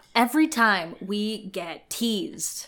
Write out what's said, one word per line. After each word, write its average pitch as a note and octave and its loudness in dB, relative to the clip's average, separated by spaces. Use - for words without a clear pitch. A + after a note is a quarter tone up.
Every C4 4
time G3+ 2
we G#3 -4
get E3+ -10
teased - -4